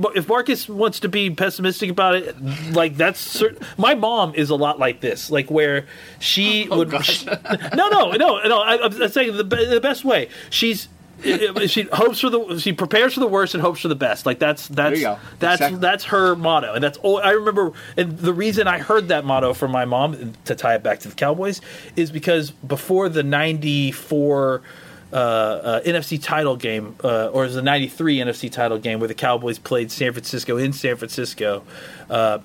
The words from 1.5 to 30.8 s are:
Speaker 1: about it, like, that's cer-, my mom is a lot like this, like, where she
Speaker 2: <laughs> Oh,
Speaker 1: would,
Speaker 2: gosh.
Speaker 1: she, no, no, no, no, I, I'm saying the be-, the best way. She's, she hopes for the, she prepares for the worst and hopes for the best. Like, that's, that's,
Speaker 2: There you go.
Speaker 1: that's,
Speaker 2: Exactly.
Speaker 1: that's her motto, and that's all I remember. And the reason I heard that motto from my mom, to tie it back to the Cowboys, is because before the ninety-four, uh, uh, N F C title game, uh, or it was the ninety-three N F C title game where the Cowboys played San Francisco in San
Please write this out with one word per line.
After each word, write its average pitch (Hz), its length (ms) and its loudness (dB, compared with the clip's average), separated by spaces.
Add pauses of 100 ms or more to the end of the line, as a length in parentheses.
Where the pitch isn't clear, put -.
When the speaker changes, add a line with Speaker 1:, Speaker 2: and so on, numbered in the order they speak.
Speaker 1:
about 185 260 4
it, 180 200 -4 (380)
like, 165 220 2
that's 165 240 0
cer-, - 360 -2 (200)
my 240 200 4
mom 214 400 0
is 151 160 2
a 156 40 2
lot 147 220 2
like 131 240 0
this, 120 300 -4
like, 139 180 0
where 147 380 2 (320)
she 208 480 2
Speaker 2:
<laughs> - 40 -2
Oh, 175 80 2
Speaker 1:
would, 160 120 0
Speaker 2:
gosh. - 280 0
Speaker 1:
she, - 60 -10
no, 214 640 0
no, 330 220 4
no, 247 320 4
no, 220 160 4
I, 226 260 2
I'm 214 240 0
saying 226 260 0
the 208 80 0
be-, 233 220 0
the 240 160 2
best 269 240 -2
way. 185 240 2 (220)
She's, - 380 0 (340)
she 202 600 0 (100)
hopes 220 260 4
for 262 100 2
the, 208 300 -2
she 190 140 -2
prepares 214 420 2
for 262 60 -2
the 247 60 2
worst 196 280 2
and 160 80 0
hopes 175 160 0
for - 80 -2
the 151 80 0
best. 127 320 -2
Like, 123 100 0
that's, 151 300 0
that's, 147 240 0
Speaker 2:
There 147 40 0
you 160 60 0
go. 107 180 -2 (200)
Speaker 1:
that's, 180 220 2
Speaker 2:
Exactly. 180 180 0
Speaker 1:
that's 185 260 0
her 185 300 4
motto, 160 400 2
and 127 80 0
that's 143 160 -2
all 202 200 2
I 196 120 4
remember. 208 400 2 (260)
And 170 220 -2
the 175 140 0
reason 202 340 0
I 175 100 0
heard 196 300 2
that 151 180 0
motto 131 300 2
from 135 160 -2
my 127 140 0
mom, 127 480 -2 (100)
to 131 120 -4
tie 117 200 2
it 107 80 -2
back 104 160 0
to - 80 -16
the 98 80 -14
Cowboys, 180 460 -2 (340)
is 165 160 0
because 156 400 0
before 185 580 -2
the 156 140 0
ninety-four, 143 1400 0 (520)
uh, - 20 -2
uh, 113 680 0
N 170 100 0
F 160 80 -2
C 156 140 -6
title 143 400 -2
game, 110 440 -6
uh, 113 260 0
or 131 160 0
it 131 40 -2
was 123 80 -6
the 127 60 -4
ninety-three 139 580 0
N 123 80 -2
F 117 80 -2
C 123 140 -8
title 117 280 -2
game 110 220 -4
where 113 80 -2
the 113 60 -4
Cowboys 120 440 -2
played 120 340 -4
San 127 200 -2
Francisco 120 460 -6
in 135 160 -2
San 127 240 -4